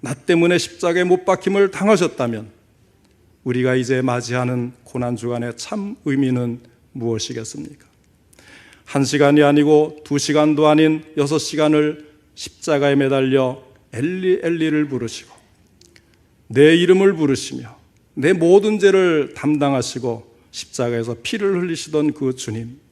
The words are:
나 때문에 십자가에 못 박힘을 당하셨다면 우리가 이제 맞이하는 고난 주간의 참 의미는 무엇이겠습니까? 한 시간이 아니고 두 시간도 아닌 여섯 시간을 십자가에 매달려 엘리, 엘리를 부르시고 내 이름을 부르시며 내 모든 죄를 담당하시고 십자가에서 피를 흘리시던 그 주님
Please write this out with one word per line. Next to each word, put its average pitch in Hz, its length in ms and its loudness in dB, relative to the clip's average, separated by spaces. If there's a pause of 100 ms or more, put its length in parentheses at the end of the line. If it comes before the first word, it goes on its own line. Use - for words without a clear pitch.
나 123 140 -8
때문에 170 420 0
십자가에 175 480 -2
못 180 200 2
박힘을 190 460 0
당하셨다면 147 800 0 (920)
우리가 127 300 0
이제 127 260 0
맞이하는 123 720 -4 (120)
고난 120 320 -6
주간의 120 420 -8
참 202 380 -10 (100)
의미는 127 540 -2 (320)
무엇이겠습니까? 117 920 -8 (1000)
한 139 180 -2
시간이 143 380 4
아니고 147 640 4
두 143 140 -4
시간도 151 480 2
아닌 156 380 2 (140)
여섯 147 200 0
시간을 151 680 0 (260)
십자가에 143 640 -2
매달려 135 680 0 (300)
엘리, 180 500 -2
엘리를 156 460 -2
부르시고 120 460 -8 (1160)
내 147 280 6
이름을 185 380 4
부르시며 135 640 -4 (380)
내 165 180 2
모든 196 460 4
죄를 185 560 2
담당하시고 131 1000 -2 (200)
십자가에서 120 680 -6
피를 196 400 -4
흘리시던 156 520 -4
그 131 240 -4
주님 117 420 -10 (140)